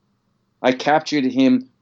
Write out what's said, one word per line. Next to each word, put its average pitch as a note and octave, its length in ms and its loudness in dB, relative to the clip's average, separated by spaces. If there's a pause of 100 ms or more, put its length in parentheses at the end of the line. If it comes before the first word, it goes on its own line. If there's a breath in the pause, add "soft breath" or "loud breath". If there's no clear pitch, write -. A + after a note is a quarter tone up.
(640)
I B2+ 100 2
captured D3 520 -2
him B2+ 440 0 (120)